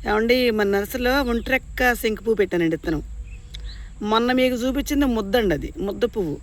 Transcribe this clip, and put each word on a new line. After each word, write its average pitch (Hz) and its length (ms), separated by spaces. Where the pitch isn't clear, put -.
ఏమండి, 233 420
మన 214 160
నర్సరీలో 247 560
ఒంటిరెక్క 247 720
శంకు 220 260
పువ్వు 220 140
పెట్టానండి 170 420
ఇత్తనం. 156 260
మొన్న 226 300
మీకు 254 240
చూపించింది 277 480
ముద్దండి, 220 500
అది 139 240
ముద్ద 202 260
పువ్వు. 196 380